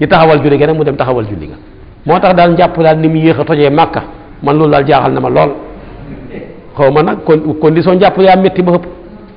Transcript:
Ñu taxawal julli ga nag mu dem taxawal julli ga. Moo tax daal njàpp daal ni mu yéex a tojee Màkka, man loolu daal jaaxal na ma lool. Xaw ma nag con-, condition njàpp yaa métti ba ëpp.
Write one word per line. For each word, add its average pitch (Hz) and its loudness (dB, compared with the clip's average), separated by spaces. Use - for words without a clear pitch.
Ñu 151 -2
taxawal 160 4
julli 143 2
ga 147 2
nag 156 0
mu 156 -2
dem 143 -4
taxawal 123 -4
julli 87 -12
ga. 69 -16
Moo 160 2
tax 185 2
daal 175 4
njàpp 170 0
daal 160 4
ni 160 0
mu 160 0
yéex 160 2
a 147 -2
tojee 147 0
Màkka, 147 0
man 143 0
loolu 156 2
daal 143 2
jaaxal 131 2
na 131 -4
ma 127 -4
lool. 147 0
Xaw 139 2
ma 151 2
nag 208 -2
con-, 156 0
condition 160 2
njàpp 185 2
yaa 185 4
métti 190 0
ba 175 0
ëpp. 175 -2